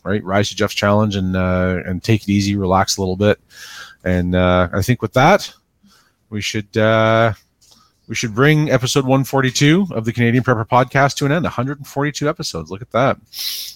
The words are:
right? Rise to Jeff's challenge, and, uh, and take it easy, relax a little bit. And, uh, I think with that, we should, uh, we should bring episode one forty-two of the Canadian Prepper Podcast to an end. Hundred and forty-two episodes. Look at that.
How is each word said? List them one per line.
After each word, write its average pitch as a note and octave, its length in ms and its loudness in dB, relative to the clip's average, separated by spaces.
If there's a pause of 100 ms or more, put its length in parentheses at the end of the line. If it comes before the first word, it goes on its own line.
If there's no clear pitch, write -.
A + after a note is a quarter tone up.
right? F#2+ 200 -4
Rise G2 260 0
to F#2+ 60 -12
Jeff's G2+ 200 -2
challenge, G#2 400 2
and, F#2 200 -2
uh, F#2 500 0
and F2+ 180 -6
take A2 200 0
it - 60 -4
easy, G2+ 260 0
relax F#2+ 420 0
a G2 40 -4
little F#2 160 -2
bit. G#2 220 2 (640)
And, F2+ 320 0
uh, F2+ 360 4
I F#2+ 120 -2
think B2 180 -2
with A2 120 -6
that, D#3 380 2 (800)
we G#2 120 -8
should, A2 360 -6
uh, A2 560 4 (760)
we - 60 -10
should A2 220 -4
bring D3+ 340 4
episode C3 340 0
one C3 200 2
forty-two C#3+ 680 2
of A2 160 -6
the A#2 80 -2
Canadian A#2+ 300 2
Prepper A2+ 240 0
Podcast C3 480 2
to D3 100 -2
an C#3 60 0
end. F3 160 0
Hundred C#3+ 320 -6
and C#3 80 -18
forty-two C#3+ 420 -4
episodes. E2 400 -8
Look G2 140 -12
at - 80 -16
that. A#2+ 260 2 (580)